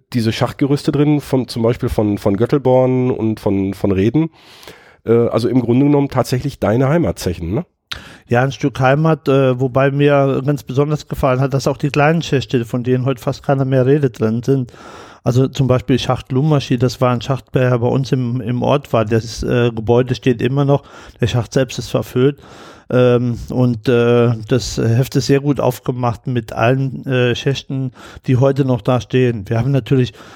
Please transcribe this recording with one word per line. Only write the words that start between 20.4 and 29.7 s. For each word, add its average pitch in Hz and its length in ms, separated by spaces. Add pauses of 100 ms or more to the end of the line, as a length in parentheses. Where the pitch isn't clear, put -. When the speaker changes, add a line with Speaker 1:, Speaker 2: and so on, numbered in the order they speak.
Speaker 2:
immer 139 240
noch, 139 180 (380)
der 120 60
Schacht 113 260
selbst 127 260
ist 120 100
verfüllt. 127 500 (500)
Ähm, 123 480 (120)
und, 120 400
äh, 120 420 (160)
das - 300
Heft 123 400
ist 131 80
sehr 139 160
gut 139 180
aufgemacht 123 680
mit 120 260
allen, 131 520
äh, 123 300
Schächten, 135 560 (360)
die 131 100
heute 139 260
noch 127 180
da 123 200
stehen. 120 480
Wir 113 80
haben 123 140